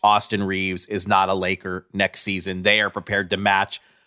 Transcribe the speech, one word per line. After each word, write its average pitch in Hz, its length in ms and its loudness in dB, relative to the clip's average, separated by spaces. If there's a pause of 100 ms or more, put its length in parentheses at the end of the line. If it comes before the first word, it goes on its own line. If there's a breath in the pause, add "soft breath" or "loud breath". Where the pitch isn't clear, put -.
Austin 104 400 2
Reaves 95 440 -4
is 98 200 -4
not 95 220 4
a 95 60 0
Laker 92 580 -4
next 98 300 -2
season. 92 400 -4
They 104 180 4
are 101 100 0
prepared 98 400 -4
to 98 60 0
match 98 440 0 (260 soft breath)